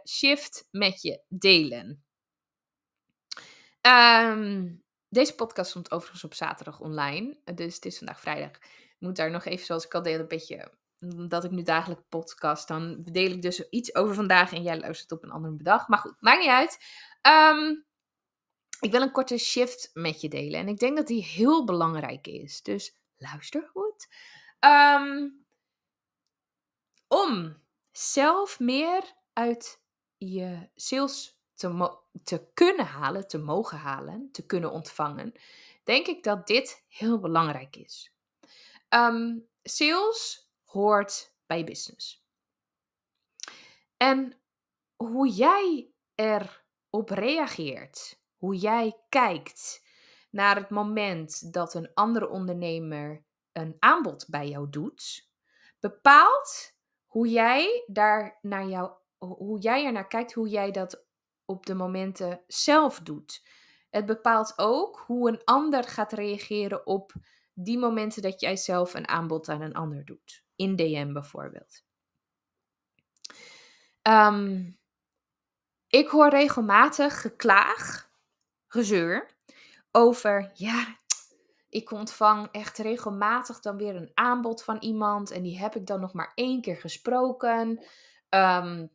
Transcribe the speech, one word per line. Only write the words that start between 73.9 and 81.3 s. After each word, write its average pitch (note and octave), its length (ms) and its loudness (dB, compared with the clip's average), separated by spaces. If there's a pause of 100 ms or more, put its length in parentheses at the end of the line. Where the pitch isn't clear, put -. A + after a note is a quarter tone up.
Ehm, G3+ 720 4 (1160)
ik D4 200 6
hoor D4 220 8
regelmatig C#4+ 920 4
geklaag, - 880 0 (580)
gezeur, G3+ 680 0 (560)
over, A3 600 4
"Ja, A3+ 440 -6 (720)